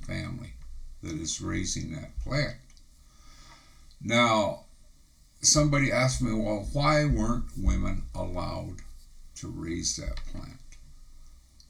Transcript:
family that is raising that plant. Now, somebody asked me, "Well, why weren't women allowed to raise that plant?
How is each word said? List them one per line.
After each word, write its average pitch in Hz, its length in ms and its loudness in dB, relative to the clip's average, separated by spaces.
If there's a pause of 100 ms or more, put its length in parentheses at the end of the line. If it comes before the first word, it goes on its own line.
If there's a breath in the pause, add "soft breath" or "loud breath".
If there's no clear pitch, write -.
family 90 480 -6 (500)
that 80 160 -6
is 82 220 -6
raising 92 500 -4
that - 280 -10
plant. 139 360 -2 (1500 soft breath)
Now, 113 640 4 (760)
somebody 143 500 6
asked 127 300 4
me, 117 120 2
"Well, 104 400 0
why 147 320 4
weren't 120 520 2
women 95 480 2 (100)
allowed 87 600 -4 (580)
to - 120 -10
raise 82 500 -4
that 80 280 -4
plant? - 520 -10 (920)